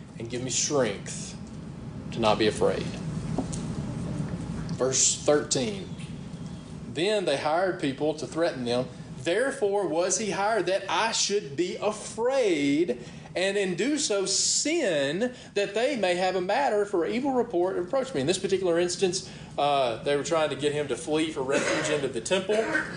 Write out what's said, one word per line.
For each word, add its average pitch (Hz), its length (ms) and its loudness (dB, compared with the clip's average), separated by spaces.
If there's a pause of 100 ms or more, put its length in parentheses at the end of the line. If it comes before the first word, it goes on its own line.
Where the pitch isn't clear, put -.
(180)
and 117 120 -8
give 123 120 -4
me 131 80 -4
strength 113 880 0 (760)
to - 80 -4
not 107 200 4
be 110 80 4
afraid. 98 360 2 (1900)
Verse 131 420 2
thirteen. 117 760 2 (1000)
"Then 196 340 0
they 143 120 2
hired 170 420 2
people 147 360 0
to 131 100 -8
threaten 151 400 0
them. 123 220 2 (360)
Therefore 202 640 2
was 175 300 2
he 208 140 -2
hired, 202 340 2
that 190 240 2
I 202 220 2
should 185 440 0
be 180 200 -2
afraid, 196 1200 2 (380)
and 196 220 0
in 190 180 0
do 262 240 2
so 196 260 0
sin, 196 1080 2 (200)
that 196 220 0
they 262 200 2
may 185 200 2
have 185 200 2
a 185 60 0
matter 208 440 2
for 175 200 0
evil 269 280 0
report 190 420 2
and 180 100 -2
approach 262 300 -2
me." 135 60 0
In 135 60 0
this 190 120 2
particular 180 400 2
instance, 180 500 0 (300)
uh, 139 440 2
they 143 120 2
were 139 80 0
trying 156 260 2
to 135 60 -4
get 143 160 2
him 147 160 0
to 123 80 -2
flee 156 360 0
for 143 100 -4
refuge 147 520 2
into 139 140 0
the 117 140 -4
temple, 190 340 0 (420)